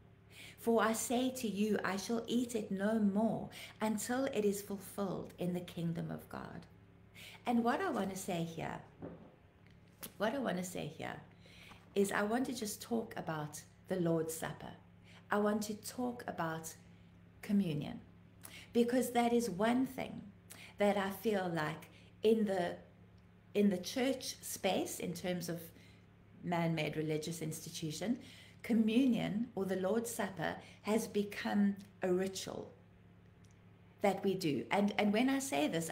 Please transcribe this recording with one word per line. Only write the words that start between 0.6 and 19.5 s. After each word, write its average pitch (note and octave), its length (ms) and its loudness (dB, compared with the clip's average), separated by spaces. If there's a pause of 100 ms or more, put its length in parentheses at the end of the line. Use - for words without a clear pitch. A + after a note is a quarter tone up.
I A3 120 4
say B3+ 380 2
to A#3+ 160 -4
you, G#3 360 2
I F#3+ 140 0
shall A3+ 280 -2
eat A#3 300 0
it G#3 160 -2
no G3 260 2
more G3+ 520 2 (320)
until A#3 440 0
it G#3+ 200 0
is G3 160 2
fulfilled G3 760 -6
in F3+ 160 0
the F3 60 -2
kingdom E3+ 500 -4
of - 200 -8
God." - 360 -10 (800)
And A#3 200 2
what B3+ 160 2
I F#4+ 80 0
want G3 220 -2
to F#3+ 40 -8
say F3 280 -2
here, D#3 360 -6 (1400)
what G#3+ 160 0
I C#4+ 40 -2
want G3 200 0
to F#3 60 -4
say F3 240 -6
here - 300 -8 (760)
is G3 180 2
I - 80 2
want A3+ 240 0
to C4+ 80 -4
just G#3 280 -6
talk A3+ 360 -4
about D#3 440 -6 (280)
the F#3+ 100 0
Lord's E3 340 2
Supper. - 380 -8 (580)
I G3+ 100 4
want G#3 240 2
to G#3+ 100 -4
talk B3 540 -6
about E3 460 -4 (680)
communion, F#3 580 2 (720)
because A#3 400 4
that A#3 220 4
is A3+ 160 4
one A3+ 360 2